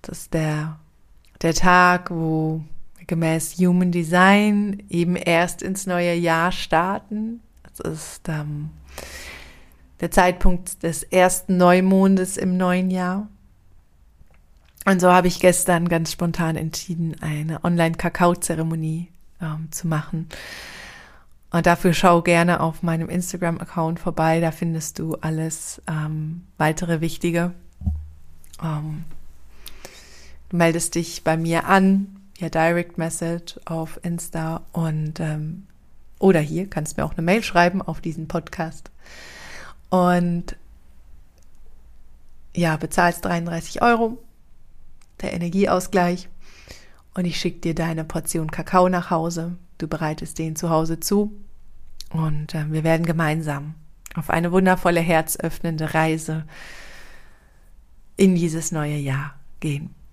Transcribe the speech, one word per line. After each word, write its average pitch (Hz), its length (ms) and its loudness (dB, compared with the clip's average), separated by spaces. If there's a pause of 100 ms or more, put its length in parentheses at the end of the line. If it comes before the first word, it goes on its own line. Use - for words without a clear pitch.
Das - 160 -12
ist - 160 -10
der, 156 440 -2 (600)
der 165 140 2
Tag, 180 560 6
wo 160 520 0 (340)
wir 170 100 -18
gemäß 165 500 0
Human 180 340 4
Design 196 960 4
eben 170 280 0
erst 175 480 0
ins 190 240 -4
neue 175 260 0
Jahr 170 380 2
starten. 208 920 -2 (220)
Das - 160 -20 (120)
ist, - 380 -10
ähm, 151 400 -6 (1300)
der 170 120 -4
Zeitpunkt 180 720 4
des 165 200 -4
ersten 185 540 4
Neumondes 190 800 6
im 185 180 0
neuen 185 360 2
Jahr. 185 360 -2 (1600)
Und 190 160 4
so 180 100 8
habe 180 160 6
ich 180 120 0
gestern 175 500 4
ganz 165 220 0
spontan 165 440 -2
entschieden, 160 680 -6
eine 151 420 -6
Online-Kakao-Zeremonie, 165 1500 0 (300)
ähm, 160 300 -8
zu - 160 -6
machen. 160 420 -4 (1200)
Und 170 160 0
dafür 175 280 4
schau 175 280 6
gerne 170 380 4
auf 160 240 -2
meinem 165 260 -2
Instagram-Account 170 880 -4
vorbei, 165 400 0
da 165 120 2
findest 160 480 -4
du 160 160 -4
alles, 160 720 -6
ähm, 156 580 -6 (120)
weitere 160 440 0
Wichtige. 170 520 -2 (1080)
Ähm, 156 440 -6 (1400)
du 175 80 -4
meldest 165 380 2
dich - 280 -6
bei 160 120 2
mir 165 300 0
an, 196 560 4 (160)
via 165 120 -6
Direct 170 480 0
Message 165 680 -6
auf 160 380 -6
Insta 165 580 -6 (100)
und, 156 480 -2
ähm, 156 480 -6 (520)
oder 190 200 6
hier, 160 300 -2
kannst 151 260 -6
mir - 100 0
auch 151 80 -6
eine 165 100 -4
Mail 196 200 2
schreiben 175 380 4
auf 160 200 -6
diesen 160 260 -8
Podcast. - 640 -8 (1000)
Und 175 640 2 (2000)
ja, 165 220 0
bezahlst 175 480 0
dreiunddreißig 170 560 -4
Euro, 233 360 2 (1040)
der - 120 -4
Energieausgleich, 180 960 0 (840)
und 185 120 -4
ich 165 140 -4
schick - 220 -4
dir 165 140 -2
deine 160 280 -2
Portion 160 480 -4
Kakao 180 380 4
nach 175 200 0
Hause. 170 460 -2 (220)
Du 160 100 -6
bereitest 156 520 -6
den 160 180 -4
zu 170 120 -2
Hause 160 300 2
zu 208 340 0 (760)
und, 156 460 -2
äh, 151 160 -4
wir 156 120 -2
werden 160 220 2
gemeinsam 156 720 -2 (400)
auf - 140 -6
eine 170 220 2
wundervolle, 185 480 4
herzöffnende 160 920 -2
Reise 160 520 0 (1700)
in 190 180 6
dieses 165 360 -2
neue 147 260 -2
Jahr 139 380 -4 (240)
gehen. 151 340 -6 (200)